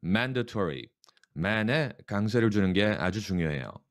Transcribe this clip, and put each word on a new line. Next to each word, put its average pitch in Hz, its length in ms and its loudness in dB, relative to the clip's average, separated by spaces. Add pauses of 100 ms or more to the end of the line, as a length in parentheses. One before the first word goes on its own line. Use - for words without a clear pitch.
mandatory. 107 840 -2 (480)
man에 110 560 0 (140)
강세를 107 440 2
주는 98 220 4
게 95 120 4
아주 92 360 0
중요해요. 80 500 -2 (200)